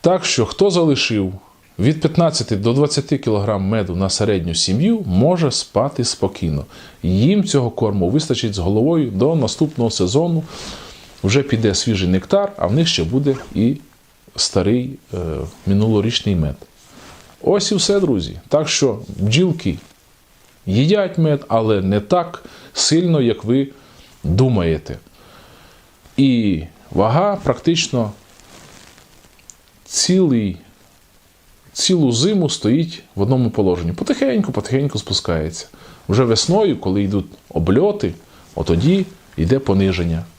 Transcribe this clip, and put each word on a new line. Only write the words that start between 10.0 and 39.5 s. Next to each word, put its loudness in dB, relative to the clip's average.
Вже 2
піде 0
свіжий 0
нектар, 0
а -2
в 0
них 2
ще -2
буде 0
і 2
старий, 0
е, -6
минулорічний 2
мед. -2
Ось 0
і 0
все, 2
друзі. -2
Так 0
що 0
бджілки 0
їдять 2
мед, 2
але 2
не 2
так -2
сильно, 2
як 0
ви 2
думаєте. 0
І 2
вага 2
практично -2
цілий, 0
цілу 2
зиму 0
стоїть 0
в -6
одному 2
положенні. 0
Потихеньку, -2
потихеньку -2
спускається. -4
Вже 2
весною, 2
коли -2
йдуть -2
обльоти, 0
отоді 0
йде 0